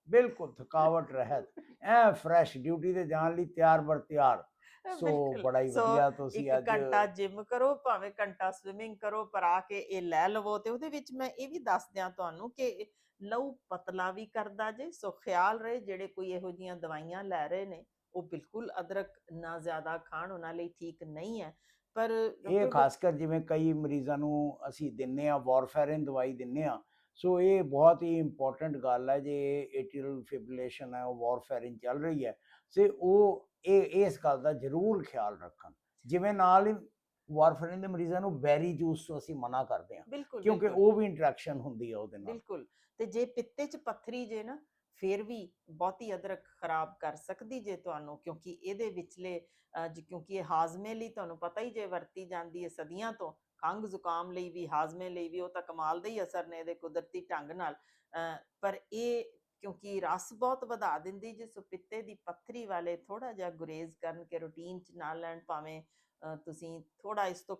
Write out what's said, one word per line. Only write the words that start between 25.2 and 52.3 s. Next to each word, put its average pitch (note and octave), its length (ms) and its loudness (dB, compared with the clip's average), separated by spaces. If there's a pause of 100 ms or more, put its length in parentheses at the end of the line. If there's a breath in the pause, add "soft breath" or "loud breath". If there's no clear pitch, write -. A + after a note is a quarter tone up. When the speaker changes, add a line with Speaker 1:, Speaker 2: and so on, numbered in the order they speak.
Speaker 1:
ਆ, D3 80 4
ਵਾਰਫੇਰਿਨ C#3 680 2
ਦਵਾਈ C3+ 280 0
ਦਿੰਨੇ B2+ 300 -4
ਆ, B2+ 200 -2 (300)
ਸੋ F3+ 280 2
ਇਹ F#3+ 220 6
ਬਹੁਤ D#3+ 400 8
ਹੀ E3+ 140 2
ਇੰਪੋਰਟੈਂਟ D3 600 -2
ਗੱਲ B2+ 320 0
ਹੈ C#3 100 4
ਜੇ C#3+ 540 -2
ਏਟਰੀਅਲ C3+ 540 -6
ਫਿਬ੍ਰਿਲੇਸ਼ਨ B2+ 680 -8
ਹੈ, B2 80 -6
ਉਹ B2 120 -4
ਵਾਰਫੇਰਿਨ A#2+ 600 -4
ਚੱਲ B2+ 260 -4
ਰਹੀ D3+ 220 -2
ਹੈ, A2 120 -6 (380 soft breath)
ਤੇ G3+ 140 8
ਉਹ G3 600 6 (160)
ਇਹ, F#3+ 400 6
ਇਸ G3 180 0
ਗੱਲ C#3 180 4
ਦਾ D3+ 120 2
ਜ਼ਰੂਰ D#3+ 500 0
ਖਿਆਲ G#2 380 -4
ਰੱਖਣ। F2 300 -18 (340)
ਜਿਵੇਂ F3+ 280 2
ਨਾਲ F#3+ 340 8
ਹੀ G#3+ 60 4 (580)
ਵਾਰਫੇਰਿਨ D#3+ 500 4
ਦੇ G3 60 -4
ਮਰੀਜ਼ਾਂ F3 340 -2
ਨੂੰ F3 200 -2
ਬੈਰੀ D3+ 360 4
ਜੂਸ D#3+ 300 0
ਤੋਂ D#3 100 -6
ਅਸੀਂ D3 180 -10
ਮਨਾ B2+ 280 -2
ਕਰਦੇ - 340 -4
ਹਾਂ, - 120 -18
Speaker 2:
ਬਿਲਕੁਲ, C4 320 -10
Speaker 1:
ਕਿਉਂਕਿ G3+ 260 4
Speaker 2:
ਬਿਲਕੁਲ। G3 160 6
Speaker 1:
ਉਹ G#3 80 12
ਵੀ G#3+ 140 4
ਇੰਟਰੈਕਸ਼ਨ D3+ 540 0
ਹੁੰਦੀ A#2+ 320 -8
ਹੈ G#2+ 60 -6
ਉਹਦੇ G#2 200 -8
ਨਾਲ। G2+ 80 -14
Speaker 2:
ਬਿਲਕੁਲ। G#3 420 -10 (300)
ਤੇ A3+ 80 -4
ਜੇ A3+ 200 -2
ਪਿੱਤੇ B3 400 -6
'ਚ C#4+ 120 -10
ਪੱਥਰੀ A#3+ 480 -8
ਜੇ G#3+ 180 -8
ਨਾ, C#4 220 -14 (300)
ਫਿਰ G3 280 -2
ਵੀ G#3 300 -12 (160)
ਬਹੁਤੀ F#3+ 460 -4
ਅਦਰਕ F#3 280 -8 (180)
ਖਰਾਬ D#3+ 380 -4
ਕਰ D3+ 160 -6
ਸਕਦੀ A3 440 -12
ਜੇ G3+ 180 -8
ਤੁਹਾਨੂੰ, D3+ 400 -10
ਕਿਉਂਕਿ E3 340 -14
ਇਹਦੇ G3 380 -6
ਵਿਚਲੇ, F3+ 520 -10 (440)
ਅ, - 20 -6
ਜ-, D#3+ 140 -14
ਕਿਉਂਕਿ F3+ 320 -14
ਇਹ F#3+ 100 -4
ਹਾਜ਼ਮੇ E3+ 500 -2
ਲਈ A3+ 160 -8
ਤੁਹਾਨੂੰ E3+ 280 -10
ਪਤਾ F3 240 -6
ਹੀ A#3+ 100 -6
ਜੇ G#3+ 140 -8
ਵਰਤੀ F3+ 400 -8
ਜਾਂਦੀ F3 380 -8